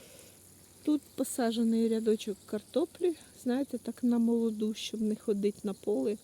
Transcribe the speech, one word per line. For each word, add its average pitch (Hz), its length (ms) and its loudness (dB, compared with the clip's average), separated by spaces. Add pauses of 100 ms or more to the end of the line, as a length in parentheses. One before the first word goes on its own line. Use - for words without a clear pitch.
(840)
тут 302 180 2 (140)
посаджений 226 720 2
рядочок 220 580 0
картоплі, 320 680 -2 (280)
знаєте, 254 340 -2
так - 260 -8
на 240 140 4
молоду, 226 560 0
щоб - 280 -8
не 214 140 0
ходить 208 500 -2
на 196 80 -2
поле, 214 500 -2